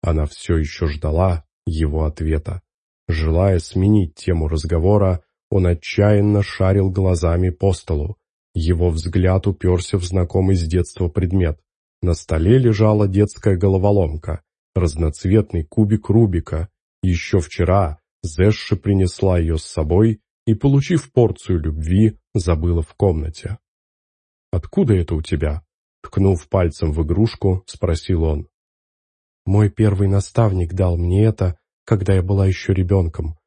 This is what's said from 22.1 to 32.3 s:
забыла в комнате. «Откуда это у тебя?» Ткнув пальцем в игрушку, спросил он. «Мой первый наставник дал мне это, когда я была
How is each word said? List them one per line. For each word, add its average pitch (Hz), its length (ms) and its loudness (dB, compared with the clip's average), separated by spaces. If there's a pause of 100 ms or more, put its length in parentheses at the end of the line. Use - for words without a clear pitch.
забыла 85 480 0
в - 140 -10
комнате. 80 640 -2 (920)
«Откуда 113 440 0
это 85 200 -2
у 78 60 -2
тебя?» 76 420 -4 (400)
Ткнув 98 460 0
пальцем 85 440 -2
в 80 100 -2
игрушку, 95 640 -2
спросил 85 560 -4
он. 78 260 -4 (960)
«Мой 101 240 4
первый 101 400 0
наставник 98 640 0
дал 92 240 0
мне 87 280 2
это, 95 340 0 (260)
когда 98 300 0
я 92 80 2
была 98 240 2